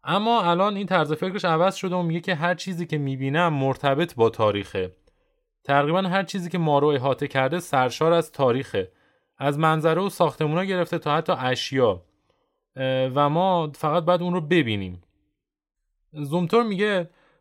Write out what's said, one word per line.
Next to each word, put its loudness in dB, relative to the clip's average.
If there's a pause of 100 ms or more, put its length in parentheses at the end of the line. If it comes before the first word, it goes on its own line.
اما 2
الان 2
این -6
طرز 0
فکرش -4
عوض 2
شده -4
و 0
میگه -2
که -4
هر 0
چیزی -6
که -4
می‌بینم 0
مرتبط 0
با 4
تاریخه. -2 (680)
تقریباً 2
هر 0
چیزی -6
که -4
ما 2
رو 4
احاطه 0
کرده 0
سرشار 0
از 0
تاریخه. 0 (460)
از -2
منظره 2
و -2
ساختمونا 0
گرفته -2
تا 0
حتی 0
اشیا. 0 (720)
اه، -2 (100)
و 4
ما 0
فقط 0
باید 2
اون -2
رو -2
ببینیم. -2 (1120)
زومتور 0
میگه -2 (320)